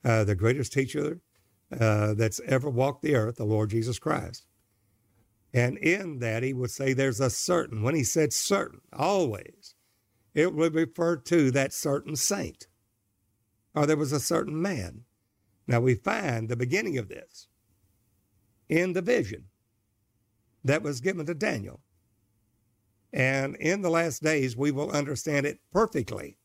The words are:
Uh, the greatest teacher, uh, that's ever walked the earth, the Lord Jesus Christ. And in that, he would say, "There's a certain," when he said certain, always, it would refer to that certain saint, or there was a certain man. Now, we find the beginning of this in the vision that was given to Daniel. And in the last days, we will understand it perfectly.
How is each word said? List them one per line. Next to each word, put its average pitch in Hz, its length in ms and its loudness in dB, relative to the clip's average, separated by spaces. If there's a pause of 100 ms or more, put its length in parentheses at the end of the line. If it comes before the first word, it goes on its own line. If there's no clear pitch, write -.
Uh, 113 200 4
the 101 120 2
greatest 120 360 2
teacher, 147 500 -2 (500)
uh, 107 420 2
that's 110 280 0
ever 135 280 0
walked 135 320 0
the 147 140 2
earth, 113 220 0
the - 60 -6
Lord 107 280 0
Jesus 113 260 -2
Christ. - 480 -4 (1040)
And 123 280 0
in 170 400 -2
that, 117 240 -2
he 135 100 -2
would 123 160 -4
say, 135 240 -2
"There's 131 260 0
a 127 120 2
certain," 160 500 -2
when 131 140 2
he 147 80 2
said 151 280 2
certain, - 500 -2 (120)
always, 160 800 -2 (600)
it 165 180 4
would 156 220 2
refer 165 400 0
to 147 360 4
that 135 220 0
certain 147 420 -2
saint, - 520 -4 (1040)
or 147 140 2
there 156 100 4
was 143 140 -2
a 147 80 0
certain 156 420 -2
man. 120 440 -6 (600)
Now, 123 140 2
we 127 160 4
find 135 540 -2
the 123 60 -2
beginning 143 440 -2
of 101 80 -8
this - 400 -18 (1200)
in 175 240 2
the 180 80 0
vision 170 480 -2 (1120)
that 143 200 0
was 139 180 -6
given 175 240 -4
to 170 80 -4
Daniel. 135 480 -6 (1300)
And 135 440 0
in 190 260 0
the 180 80 0
last 165 320 0
days, 143 340 0
we 139 140 0
will 143 220 -2
understand 143 560 -2
it - 140 -6 (100)
perfectly. 143 720 -2